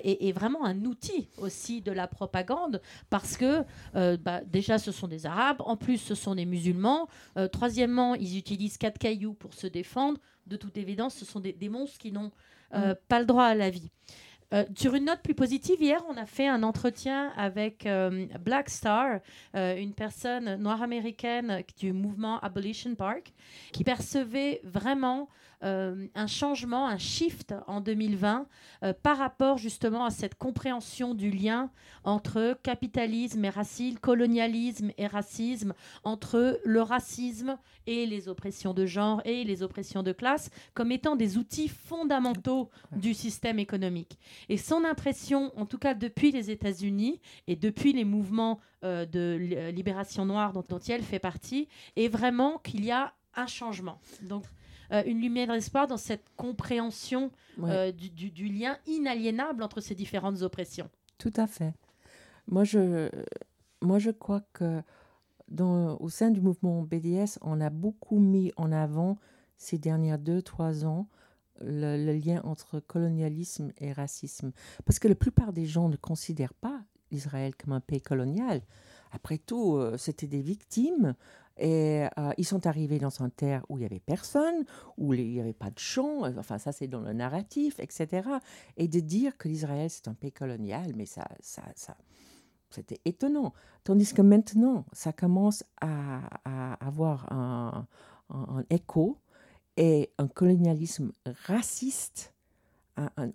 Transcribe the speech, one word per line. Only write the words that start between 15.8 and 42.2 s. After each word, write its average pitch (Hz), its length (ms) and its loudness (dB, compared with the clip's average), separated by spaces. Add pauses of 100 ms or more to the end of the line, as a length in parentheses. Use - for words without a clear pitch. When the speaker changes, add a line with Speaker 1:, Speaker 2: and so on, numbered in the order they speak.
Speaker 1:
hier, 311 260 4
on 294 80 -6
a 220 120 -8
fait 269 200 2
un 254 140 4
entretien 262 760 0
avec, 214 520 -2
euh, 190 400 0 (120)
Black 254 300 0
Star, 226 520 0 (340)
euh, 185 200 0
une 202 180 -6
personne 214 640 -4
noire 214 260 0
américaine 233 800 -2 (160)
du 190 120 -2
mouvement 208 480 -2
Abolition 202 540 -4
Park, 214 400 -4 (380)
qui - 120 -2
percevait 269 800 0
vraiment 254 640 0 (360)
euh, 190 520 -4
un 208 120 -2
changement, 254 600 -2
un 208 100 -2
shift - 560 -2 (140)
en 202 140 -4
deux 214 140 -2
mille 208 220 0
vingt, 214 300 2 (360)
euh, 190 100 0
par 294 240 4
rapport 269 400 2
justement 226 480 0
à 226 60 0
cette 202 240 -6
compréhension 247 800 -4
du 208 180 0
lien 220 400 0 (320)
entre 220 600 0
capitalisme 233 800 -2
et 202 60 2
racisme, 214 500 -4
colonialisme 233 960 2
et 202 100 -2
racisme, 208 680 -4 (300)
entre 233 600 2
le 226 180 4
racisme 247 760 -4 (300)
et 233 180 0
les 208 220 -4
oppressions 190 460 -6
de 190 120 2
genre 202 400 2
et 240 180 -2
les 190 200 -2
oppressions 196 400 -6
de 185 80 0
classe, 254 380 0 (240)
comme 233 180 0
étant 294 240 0
des 214 220 2
outils 294 320 -2
fondamentaux 262 1000 0 (220)